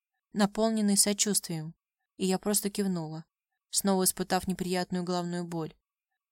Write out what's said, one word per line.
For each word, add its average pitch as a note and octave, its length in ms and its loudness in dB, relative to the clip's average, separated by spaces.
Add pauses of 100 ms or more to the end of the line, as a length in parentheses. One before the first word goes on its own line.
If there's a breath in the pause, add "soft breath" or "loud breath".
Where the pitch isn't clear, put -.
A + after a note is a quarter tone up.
(320)
наполненный G#3+ 640 2
сочувствием, F#3 760 0 (420)
и F#3+ 100 -2
я F#3 120 2
просто G3+ 320 0
кивнула, E3+ 540 -4 (460)
снова F#3+ 340 2
испытав F#3 420 0
неприятную F3+ 580 -2
головную F3 400 -4
боль. E3 300 -6 (580)